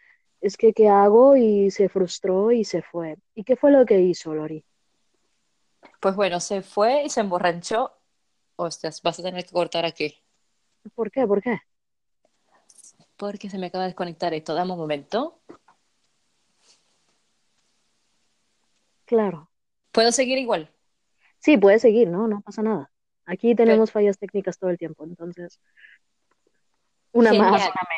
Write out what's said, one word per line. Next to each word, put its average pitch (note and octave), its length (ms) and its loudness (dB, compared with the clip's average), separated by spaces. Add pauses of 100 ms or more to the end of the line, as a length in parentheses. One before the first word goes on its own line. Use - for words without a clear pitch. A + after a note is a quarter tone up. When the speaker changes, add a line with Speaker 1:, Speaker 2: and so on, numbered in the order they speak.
(420)
Speaker 1:
"Es G3+ 160 -4
que, A3 160 4
¿qué G#3+ 160 4
hago?", G#3 460 6
y G#3 340 2
se F#3+ 180 0
frustró F#3+ 640 -2
y A#3 120 0
se F3 180 -6
fue. E3 340 -12 (180)
¿Y G#3+ 100 -14
qué B3+ 120 0
fue C#4+ 160 4
lo C4 140 6
que G#3 160 4
hizo, E3+ 320 -2
Lori? D#3 280 -10 (1400)
Speaker 2:
Pues G3 160 -2
bueno, F#3 240 -2
se G3 220 -8
fue A#3+ 440 -2
y D4+ 40 -8
se B3+ 120 -4
emborrachó. F3+ 680 -4 (680)
Hostias, E3 460 -10
vas E3+ 160 -4
a F3 60 -14
tener F3+ 200 -10
que - 60 -20
cortar E3+ 340 -4
aquí. D3+ 300 -8 (800)
Speaker 1:
¿Por A3 160 -8
qué? C4 160 -4
¿Por G3+ 160 -2
qué? A3+ 160 -4 (1600)
Speaker 2:
Porque G3+ 340 -12
se F#3+ 80 -12
me F#3 80 -8
acaba F#3 160 -8
de F#3 60 -4
desconectar F3 440 -8
esto. D#3 220 -8
Dame F3+ 200 -4
un F3 40 -10
momento. D#3+ 640 -8 (3750)
Speaker 1:
Claro. G3 440 -2 (400)
Speaker 2:
¿Puedo A#3 220 2
seguir C4 260 -2
igual? A3 320 -6 (720)
Speaker 1:
Sí, D4 160 4
puedes G3 260 6
seguir, A#3 240 4
¿no? F#3 220 -4
No G#3 140 -6
pasa G#3+ 200 -12
nada. G3+ 300 -4 (340)
Aquí G#3+ 300 0
tenemos A3 340 4
Speaker 2:
Pe- - 40 -20
Speaker 1:
fallas G#3 240 0
técnicas F#3+ 380 -8
todo F#3 140 -6
el F3 80 -6
tiempo, D#3+ 240 -14
entonces, F3 560 -16 (1500)
una A#3 200 4
Speaker 2:
Genial. G3+ 200 4
Speaker 1:
más, G#3 120 4
una F#3 360 -6